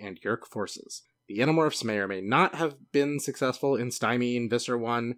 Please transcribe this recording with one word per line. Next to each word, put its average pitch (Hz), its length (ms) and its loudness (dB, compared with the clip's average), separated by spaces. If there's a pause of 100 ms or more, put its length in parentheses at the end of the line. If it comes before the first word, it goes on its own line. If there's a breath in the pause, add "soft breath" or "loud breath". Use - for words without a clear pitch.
and 95 180 -12
Yeerk 110 300 -2
forces. - 520 -8 (260)
The 101 80 -6
Animorphs 156 440 4
may 110 180 0
or 98 100 0
may 98 100 -4
not 131 360 2
have 151 200 -2 (160)
been 143 300 2
successful 135 560 0
in 123 100 -2
stymieing 120 640 0
Visser 120 280 0
One, 117 400 -2